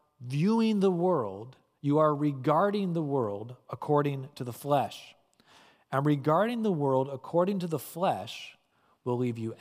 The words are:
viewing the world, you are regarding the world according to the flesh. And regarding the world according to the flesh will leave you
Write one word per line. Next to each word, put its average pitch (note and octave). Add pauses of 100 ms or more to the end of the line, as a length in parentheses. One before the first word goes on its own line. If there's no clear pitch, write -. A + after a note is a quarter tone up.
(200)
viewing G3+
the G3
world, C3 (260)
you C#3+
are D#3
regarding D#3
the E3
world A#2+ (140)
according C#3+
to C3+
the A#2+
flesh. - (760)
And C#3
regarding D#3
the G#3+
world C#3
according F3+
to F3
the D#3
flesh C3+ (460)
will B2
leave A#2+
you A2+